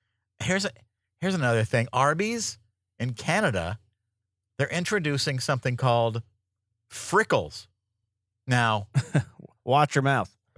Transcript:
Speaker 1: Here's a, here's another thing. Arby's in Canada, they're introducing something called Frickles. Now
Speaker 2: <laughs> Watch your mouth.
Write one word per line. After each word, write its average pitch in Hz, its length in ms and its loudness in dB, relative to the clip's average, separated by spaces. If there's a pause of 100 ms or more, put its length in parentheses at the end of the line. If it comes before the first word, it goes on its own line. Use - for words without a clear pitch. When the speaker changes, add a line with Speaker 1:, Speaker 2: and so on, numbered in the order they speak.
(420)
Speaker 1:
Here's 190 220 0
a, 190 60 -4 (500)
here's 190 140 -2
another 120 300 2
thing. 120 280 0
Arby's 165 640 0 (420)
in 123 140 -4
Canada, 113 680 -2 (800)
they're 139 120 0
introducing 151 720 -2
something 127 360 -2
called 117 460 2 (680)
Frickles. 147 760 -2 (800)
Now 113 480 2
Speaker 2:
<laughs> - 320 0 (380)
Watch 143 300 4
your 139 80 2
mouth. 131 320 0 (240)